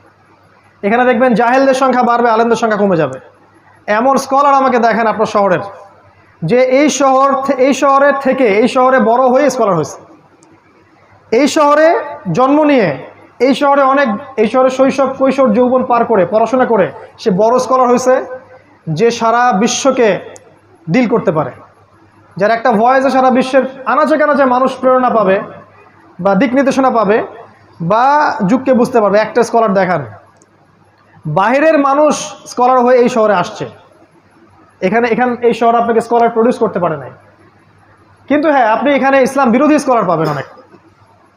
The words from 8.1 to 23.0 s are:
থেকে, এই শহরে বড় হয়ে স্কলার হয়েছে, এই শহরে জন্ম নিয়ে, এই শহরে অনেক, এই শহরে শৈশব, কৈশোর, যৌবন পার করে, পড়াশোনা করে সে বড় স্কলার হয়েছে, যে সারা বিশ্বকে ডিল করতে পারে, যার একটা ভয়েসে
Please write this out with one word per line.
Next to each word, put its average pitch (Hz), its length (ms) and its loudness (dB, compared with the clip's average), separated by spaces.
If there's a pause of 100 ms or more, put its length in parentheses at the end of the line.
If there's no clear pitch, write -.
থেকে, 262 260 0
এই 214 200 2
শহরে 262 320 2
বড় 240 280 2
হয়ে 269 220 2
স্কলার 214 260 -2
হয়েছে, 151 220 -6 (1300)
এই 269 160 2
শহরে 311 520 2 (320)
জন্ম 262 320 2
নিয়ে, 208 440 0 (320)
এই 254 160 2
শহরে 285 260 0
অনেক, 269 260 2 (300)
এই 214 100 0
শহরে 254 220 0
শৈশব, 262 480 0
কৈশোর, 262 360 0
যৌবন 247 300 0
পার 233 220 0
করে, 196 200 0
পড়াশোনা 226 400 0
করে 190 260 0 (260)
সে 226 140 -2
বড় 220 280 2
স্কলার 254 280 0
হয়েছে, 254 380 0 (640)
যে 185 220 0
সারা 233 400 0
বিশ্বকে 233 680 0 (680)
ডিল 226 200 0
করতে 214 220 -2
পারে, 151 200 -4 (880)
যার 202 140 0
একটা 233 200 0
ভয়েসে 254 380 2